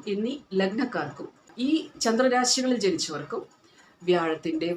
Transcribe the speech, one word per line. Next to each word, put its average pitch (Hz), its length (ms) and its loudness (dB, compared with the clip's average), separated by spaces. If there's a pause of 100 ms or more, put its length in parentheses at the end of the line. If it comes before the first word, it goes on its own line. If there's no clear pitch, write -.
(140)
എന്നീ 220 200 -2 (280)
ലഗ്നക്കാർക്കും 190 680 -2 (380)
ഈ 294 40 2 (320)
ചന്ദ്രരാശികളിൽ 247 840 2
ജനിച്ചവർക്കും 156 560 -2 (680)
വ്യാഴത്തിൻ്റെ 165 680 0